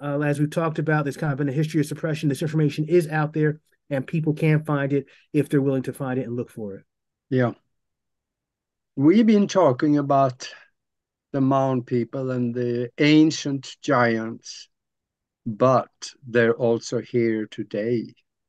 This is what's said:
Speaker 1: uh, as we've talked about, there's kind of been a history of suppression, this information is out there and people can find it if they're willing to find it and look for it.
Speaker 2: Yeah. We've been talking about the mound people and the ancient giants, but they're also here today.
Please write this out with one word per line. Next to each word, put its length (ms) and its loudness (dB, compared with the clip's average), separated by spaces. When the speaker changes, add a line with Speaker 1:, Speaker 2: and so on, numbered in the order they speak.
Speaker 1:
uh, 200 -4
as 180 0
we've 100 0
talked 300 -4
about, 240 2
there's 140 -6
kind 160 -4
of 40 -8
been 120 -2
a 40 -4
history 280 -2
of 40 0
suppression, 440 -4
this 120 -2
information 460 0
is 220 2
out 240 -2
there 260 0
and 180 -4
people 260 -2
can 300 2
find 300 -2
it 120 -2
if 160 0
they're 120 2
willing 220 0
to 100 -8
find 260 -6
it 80 -6
and 80 -8
look 140 -6
for 260 -12
it. 80 -18
Speaker 2:
Yeah. 240 0
We've 300 6
been 220 4
talking 500 2
about 520 0
the 100 -2
mound 460 2
people 440 -4
and 220 -4
the 440 -4
ancient 840 2
giants, 880 -2
but 440 2
they're 280 2
also 460 -2
here 460 -2
today. 640 -6